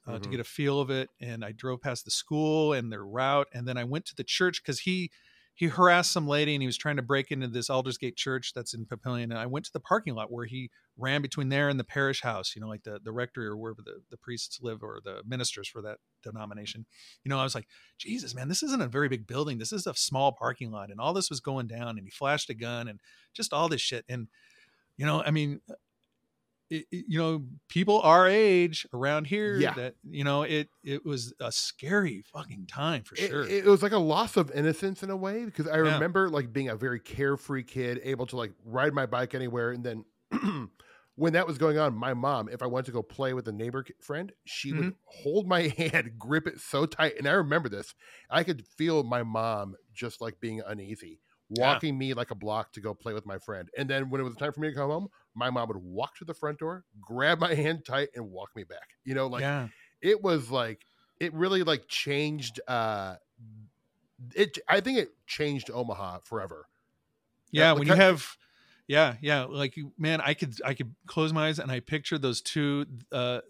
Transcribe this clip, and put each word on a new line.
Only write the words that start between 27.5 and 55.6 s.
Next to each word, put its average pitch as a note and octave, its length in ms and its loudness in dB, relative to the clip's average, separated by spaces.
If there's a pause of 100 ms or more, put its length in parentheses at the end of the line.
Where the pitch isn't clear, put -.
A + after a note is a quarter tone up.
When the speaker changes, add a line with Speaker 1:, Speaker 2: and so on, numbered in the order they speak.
Speaker 1:
people G3+ 340 4
our F3 260 12
age F#3 640 6
around C#3+ 360 0
here G3+ 320 0
Speaker 2:
Yeah. C#3 160 4
Speaker 1:
that, B2 280 -6
you C#3+ 200 -6
know, C#3+ 180 2
it, D3+ 280 0 (140)
it C#3+ 220 -6
was B2+ 340 -4
a A#2 120 -4
scary D3+ 720 0
fucking G#2 420 -14
time C#3+ 380 -4
for - 120 -20
Speaker 2:
It, G3 120 -2
Speaker 1:
sure. C#3 200 -2
Speaker 2:
it G3 180 0
was G3+ 180 10
like G3+ 80 2
a G#3+ 80 4
loss F3 360 2
of E3 160 4
innocence D#3 520 0
in G3 80 -4
a G3 40 -4
way, G3 300 -4
because D#3+ 220 -4
I D#3 80 0
Speaker 1:
Yeah. D#3 180 6
Speaker 2:
remember, F3 340 4
like, C#3+ 240 -2
being C3 180 -2
a A2+ 60 -2
very B2 240 -2
carefree C#3 640 -2
kid, B2 400 -4
able B2+ 240 -4
to, - 80 -10
like, A2+ 180 -6 (100)
ride B2+ 300 2
my C#3 120 0
bike B2 300 -2
anywhere. A#2+ 360 -2
And B2 120 -6
then A2+ 220 -6 (260)
<clears throat> D#3+ 380 -4 (460)
when D#3+ 180 2
that F3 120 4
was D3 140 -4
going D3+ 180 4
on, D3 160 2
my B2 220 -2
mom, A#2+ 340 0
if B2 140 -8
I - 40 -2
went B2 200 -2
to C3 40 -10
go A2+ 120 -2
play C3 320 -4
with B2 120 -6
a A2 60 -6
neighbor A#2+ 300 -6
ki-, - 180 -18
friend, E3+ 300 -8 (140)
she - 280 -6
would D#3 120 0
Speaker 1:
Mm-hmm. F#3 180 -4
Speaker 2:
hold F3+ 440 -2
my F3+ 140 4
<laughs> D#3 160 0
hand, C3+ 400 0
grip D3+ 300 0
it - 120 -6
so D3 280 0
tight. D#3 320 0
And C#3 80 -2
I D3 60 4
remember D#3 360 2
this. G2+ 240 -8 (340)
I D#3+ 160 2
could D#3+ 220 -4
feel D#3 380 2
my A#2+ 180 0
mom A2 540 -2 (180)
just, A#2 260 -10
like, A2+ 200 -10
being A2 260 -6
uneasy, G2 540 -12 (300)
Speaker 1:
Yeah. A#2+ 240 2
Speaker 2:
walking C#3+ 220 0
me, C3 200 -2
like, A#2+ 160 -4
a A2+ 40 -8
block G#2 380 -4
to G#2+ 80 -16
go G#2 140 -6
play A2+ 180 -8
with G#2 140 -8
my G2 100 -8
friend. F#2 400 -12
And C3+ 100 -4
then C3+ 220 -2
when C3+ 100 -2
it C3+ 40 -2
was A#2+ 120 -6
time C#3+ 160 -4
for D3+ 100 -8
me D#3 80 -2
to C#3 40 -6
come C#3 160 -2
home, F3+ 200 -4 (280)
my B2 120 -2
mom B2 180 -2